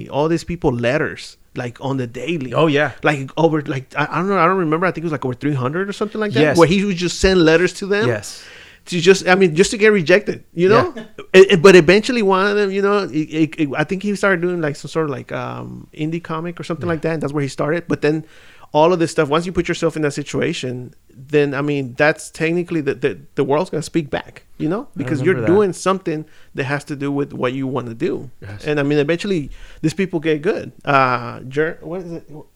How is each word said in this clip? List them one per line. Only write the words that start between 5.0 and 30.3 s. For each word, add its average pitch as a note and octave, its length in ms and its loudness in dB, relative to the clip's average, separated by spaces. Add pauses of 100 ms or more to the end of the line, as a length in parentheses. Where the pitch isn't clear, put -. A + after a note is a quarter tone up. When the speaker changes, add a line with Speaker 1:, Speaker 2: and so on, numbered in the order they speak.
Speaker 2:
it F3 60 -4
was, - 20 -4
like, C#3+ 120 -4
over B2+ 100 -4
three C#3+ 200 -4
hundred D3 340 -4
or G3+ 60 -8
something G#3+ 260 -6
like G#3 120 -2
that, C3 80 2
Speaker 1:
Yes. F#3 180 4
Speaker 2:
where E3 100 8
he F#3+ 160 2
would G3+ 120 -2
just E3+ 240 -4
send F#3+ 240 6
letters E3 360 6
to G3+ 60 -6
them. G3+ 220 0
Speaker 1:
Yes. - 360 -6 (420)
Speaker 2:
To F3 140 -4
just, F3+ 260 4
I F#3 80 4
mean, F#3 220 4
just F#3+ 140 4
to A#3+ 80 -4
get G#3+ 100 4
rejected, F3+ 640 2
you F3 160 2
know? C4 260 4
Speaker 1:
Yeah. A3+ 100 -14 (280)
Speaker 2:
It, F#3+ 200 8
it, E3+ 100 6
but G3 120 12
eventually G3+ 460 6
one F#3+ 260 2
of G3+ 100 0
them, G#3 140 0
you G3 120 -2
know, G3+ 220 2
it, A#2+ 100 -8
it, D#3 460 -2
it, D3 140 0
I D3+ 100 0
think F#3+ 180 -4
he G#3 120 -2
started F#3+ 280 0
doing, F3+ 180 -2
like, D3 160 -4
some - 140 -16
sort D#3+ 160 -2
of, C#3+ 40 -4
like, B2 220 -10
um, B2 640 -10
indie D#3+ 280 -6
comic E3+ 380 -8
or D#3 40 -12
something E3 220 -6
Speaker 1:
Yeah. E3+ 60 -2
Speaker 2:
like D#3 100 -4
that. D#3+ 120 -2
And D3+ 80 -6
that's C#3 100 -4
where D3 100 -2
he C3+ 60 -2
started. D#3 400 -4
But - 140 -2
then D#3 240 0 (460)
all D#3+ 200 4
of F3+ 60 2
this D#3+ 140 0
stuff, D#3 180 0
once E3 160 0
you F#3 60 -8
put E3 160 -2
yourself E3 280 -2
in D#3 60 -2
that D3 80 0
situation, C3+ 840 -6 (160)
then, C#3+ 460 0
I C3+ 80 -2
mean, C#3 320 -4
that's D3+ 340 0
technically E3 540 -2
the, C#3 120 -2
the, B2 260 -2 (160)
the C#3+ 80 2
world's D3+ 260 0
gonna D3+ 140 -4
speak D#3+ 260 -4
back, - 320 -10 (160)
you D3+ 100 -2
know? G3+ 140 -2
Speaker 1:
I - 160 -14
Speaker 2:
Because B2+ 240 -4
you're F3+ 120 2
Speaker 1:
remember A#2 180 0
that. F#3+ 40 6
Speaker 2:
doing G3+ 160 2
something F3 540 -4 (300)
that C#3 80 -2
has C3+ 200 -4
to D3 120 -8
do C#3 140 -4
with C#3 220 -4
what C3 220 -4
you C3+ 140 -4
wanna B2 260 -6
do. B2 360 -6 (120)
Speaker 1:
Yes. G2 240 -14
Speaker 2:
And, D3+ 120 0
I C#3+ 40 2
mean, D3 160 2
eventually E3 520 0 (300)
these - 140 -2
people F3+ 260 -2
get D3+ 220 -2